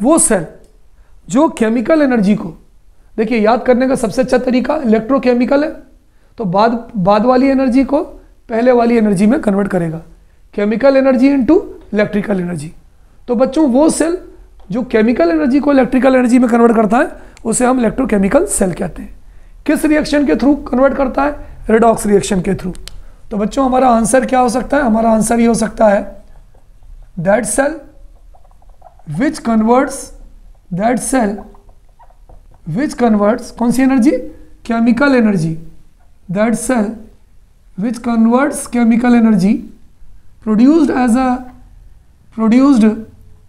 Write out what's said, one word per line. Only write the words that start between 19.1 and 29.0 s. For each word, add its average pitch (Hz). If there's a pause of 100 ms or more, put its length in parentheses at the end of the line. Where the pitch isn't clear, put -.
किस 294
रिएक्शन 294
के 247
through 285
कन्वर्ट 269
करता 269
है? 294 (340)
रिडॉक्स 226
रिएक्शन 196
के 190
through। 185 (540)
तो 208
बच्चों, 214
हमारा 254
आंसर 226
क्या 254
हो 247
सकता 247
है? 294
हमारा 226
आंसर 226
ये 233
हो 233
सकता 220
है, 202 (960)
that 202
cell 277 (1500)